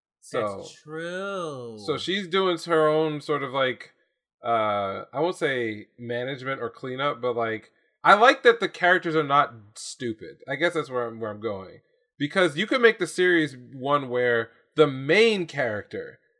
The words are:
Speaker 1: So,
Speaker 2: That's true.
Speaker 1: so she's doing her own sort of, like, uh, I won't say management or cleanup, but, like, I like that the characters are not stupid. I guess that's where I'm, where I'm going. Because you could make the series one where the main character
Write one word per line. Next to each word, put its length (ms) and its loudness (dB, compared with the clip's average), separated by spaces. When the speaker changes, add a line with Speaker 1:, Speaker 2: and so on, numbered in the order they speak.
Speaker 1:
So, 380 -6
Speaker 2:
That's 240 -18
true. 1040 -10
Speaker 1:
so 120 -2
she's 300 -4
doing 380 0
her 220 4
own 340 0
sort 220 -4
of, 80 -6
like, 400 -2
uh, 720 -2
I 60 -4
won't 160 0
say 520 -4
management 640 -6
or 80 -4
cleanup, 520 -6
but, 140 -2
like, 360 -4
I 120 10
like 280 6
that 160 6
the 100 -2
characters 460 2
are 80 4
not 300 2
stupid. 640 -10
I 80 -4
guess 180 0
that's 160 -4
where 180 -4
I'm, 120 -12
where 120 -6
I'm 80 -12
going. 420 -10
Because 400 0
you 80 -2
could 160 0
make 180 6
the 80 -4
series 480 2
one 360 -2
where 420 0
the 120 6
main 580 2
character 760 -8